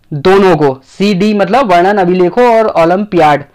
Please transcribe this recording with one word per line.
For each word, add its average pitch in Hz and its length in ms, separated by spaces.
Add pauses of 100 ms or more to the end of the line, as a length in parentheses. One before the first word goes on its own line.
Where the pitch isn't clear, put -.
(120)
दोनों 185 440
को, 139 280
सी 202 300
डी 208 200
मतलब 202 380
वर्णन 190 260
अभिलेखों 185 600
और 220 80
ओलंपियाड 165 800 (100)